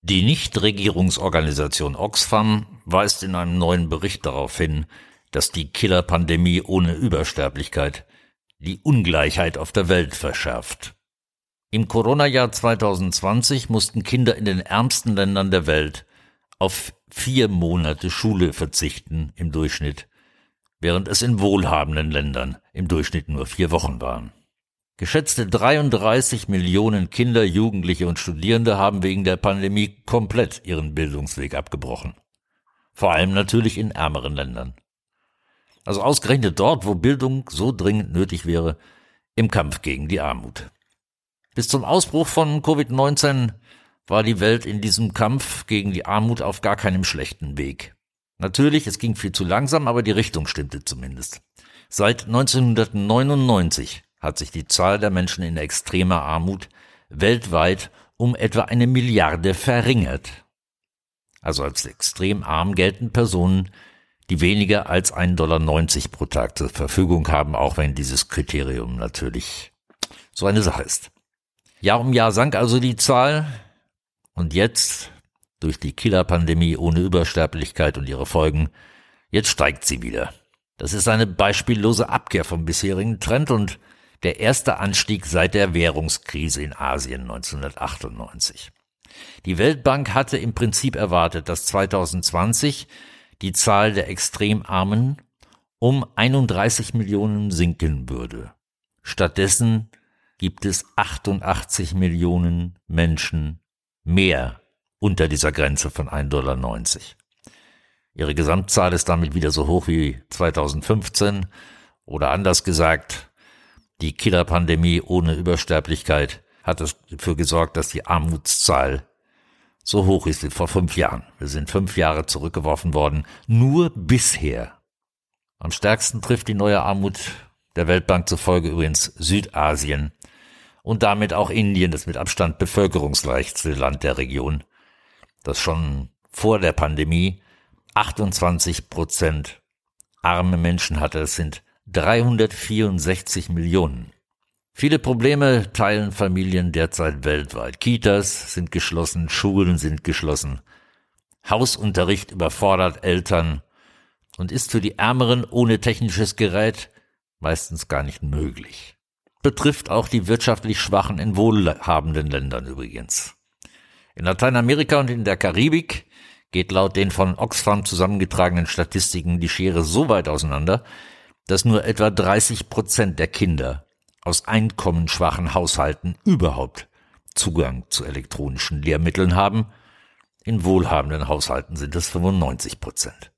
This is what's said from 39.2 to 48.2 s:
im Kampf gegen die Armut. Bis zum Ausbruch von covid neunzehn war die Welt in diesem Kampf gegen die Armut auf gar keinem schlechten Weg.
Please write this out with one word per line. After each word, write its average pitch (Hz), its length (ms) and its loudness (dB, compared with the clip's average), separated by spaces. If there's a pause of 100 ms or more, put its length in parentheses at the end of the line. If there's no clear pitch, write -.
im 113 160 2
Kampf 76 320 -4
gegen 69 240 -6
die 85 140 -2
Armut. 62 500 -8 (840)
Bis 117 100 -2
zum 131 180 0
Ausbruch 160 440 2
von 151 340 0
covid 147 280 0
neunzehn 135 600 2 (560)
war 107 160 2
die 110 160 2
Welt 113 260 2
in 104 160 -4
diesem 107 320 0
Kampf 117 540 -2
gegen 101 240 0
die 90 160 -4
Armut 110 340 0
auf 98 200 -4
gar 101 160 0
keinem 95 260 0
schlechten 71 560 -6
Weg. - 380 -8 (420)